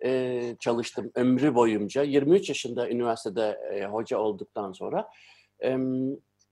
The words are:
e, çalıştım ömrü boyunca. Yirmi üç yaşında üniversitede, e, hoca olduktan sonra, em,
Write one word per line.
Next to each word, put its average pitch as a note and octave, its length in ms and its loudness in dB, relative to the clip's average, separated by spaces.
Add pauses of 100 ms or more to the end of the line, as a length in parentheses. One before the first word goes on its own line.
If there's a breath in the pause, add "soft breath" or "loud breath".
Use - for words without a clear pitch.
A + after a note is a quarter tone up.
e, B2 560 -2
çalıştım A2+ 560 -2
ömrü B2+ 400 4
boyunca. A2+ 480 4
Yirmi C#3+ 320 4
üç F#3+ 140 2
yaşında A#2+ 400 -4
üniversitede, A2+ 680 -2 (140)
e, G2+ 120 -4
hoca G#2+ 320 -4
olduktan G#2 540 -4
sonra, A#2 380 -6 (500 soft breath)
em, C3 520 -2 (400)